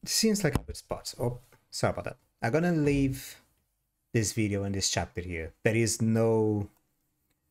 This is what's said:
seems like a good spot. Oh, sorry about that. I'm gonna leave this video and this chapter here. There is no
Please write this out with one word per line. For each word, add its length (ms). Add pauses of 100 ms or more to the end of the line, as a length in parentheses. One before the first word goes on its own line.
seems 380
like 120
a 40
good 180
spot. 420
Oh, 200 (320)
sorry 200
about 140
that. 120 (260)
I'm 80
gonna 220
leave 680 (720)
this 200
video 300
and 120
this 140
chapter 320
here. 320 (100)
There 120
is 240
no 720 (800)